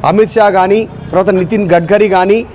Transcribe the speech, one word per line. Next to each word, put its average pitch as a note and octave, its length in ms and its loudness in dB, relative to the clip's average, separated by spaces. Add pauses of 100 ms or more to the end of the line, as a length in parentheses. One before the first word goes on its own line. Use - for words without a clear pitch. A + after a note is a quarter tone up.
అమిత్ G3+ 260 2
షా G#3+ 180 2
కానీ, G3 360 0
తర్వాత - 440 -4
నితిన్ F#3+ 420 0
గడ్కరీ F#3+ 380 2
కానీ F#3+ 460 0